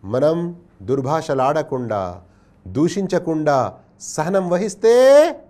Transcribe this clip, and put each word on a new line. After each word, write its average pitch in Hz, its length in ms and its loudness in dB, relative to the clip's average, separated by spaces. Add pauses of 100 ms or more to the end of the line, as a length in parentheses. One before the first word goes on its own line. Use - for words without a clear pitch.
మనం 160 520 -2 (260)
దుర్భాషలాడకుండా, 131 1400 -4 (440)
దూషించకుండా 156 1080 -2 (260)
సహనం 180 480 -4
వహిస్తే 233 800 4 (200)